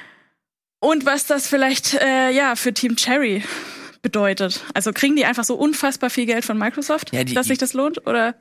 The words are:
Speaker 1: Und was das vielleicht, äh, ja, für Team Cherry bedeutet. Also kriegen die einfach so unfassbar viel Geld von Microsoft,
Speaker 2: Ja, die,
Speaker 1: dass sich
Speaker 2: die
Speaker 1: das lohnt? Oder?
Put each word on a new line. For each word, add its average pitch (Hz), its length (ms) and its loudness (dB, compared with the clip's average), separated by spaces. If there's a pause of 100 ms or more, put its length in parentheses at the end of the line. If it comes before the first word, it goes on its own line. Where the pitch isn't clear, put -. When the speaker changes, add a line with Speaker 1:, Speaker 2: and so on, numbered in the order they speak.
(800)
Speaker 1:
Und 277 280 2
was 277 180 0
das 285 220 0
vielleicht, 269 480 2
äh, 262 340 2
ja, 262 260 2
für 240 160 0
Team 233 260 -2
Cherry 240 460 0 (600)
bedeutet. 196 580 0 (140)
Also 202 180 -2
kriegen 277 220 2
die 269 100 4
einfach 240 180 0
so 247 120 0
unfassbar 277 560 0
viel 240 160 0
Geld 233 180 0
von 214 120 -2
Microsoft, 277 560 -2
Speaker 2:
Ja, 254 100 0
die, 254 100 -4
Speaker 1:
dass 254 140 0
sich 262 100 2
Speaker 2:
die - 40 -10
Speaker 1:
das 254 120 -2
lohnt? 285 320 -2
Oder? 233 360 0